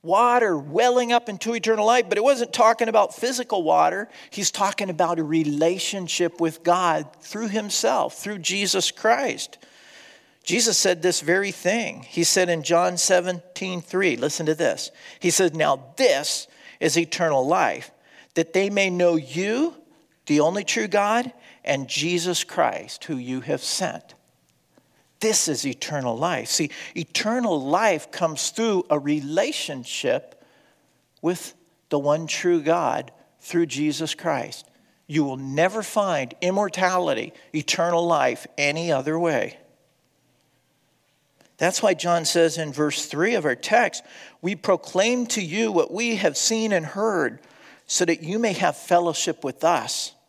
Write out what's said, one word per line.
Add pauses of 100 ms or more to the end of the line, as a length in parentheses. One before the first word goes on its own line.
Water
welling
up
into
eternal
life,
but
it
wasn't
talking
about
physical
water. (200)
He's
talking
about
a
relationship
with
God (160)
through
himself,
through
Jesus
Christ. (840)
Jesus
said
this
very
thing.
He
said
in
John
seventeen
three,
listen
to
this. (300)
He
said,
"Now (140)
this (320)
is
eternal
life, (440)
that
they
may
know
you, (520)
the
only
true
God, (320)
and
Jesus
Christ,
who
you
have
sent." (1080)
This
is
eternal
life.
See, (260)
eternal
life
comes
through
a
relationship (800)
with (360)
the
one
true
God (300)
through
Jesus
Christ. (420)
You
will
never
find
immortality, (200)
eternal
life, (100)
any
other
way. (2000)
That's
why
John
says
in
verse
three
of
our
text, (380)
"We
proclaim
to
you
what
we
have
seen
and
heard, (460)
so
that
you
may
have
fellowship
with
us." (160)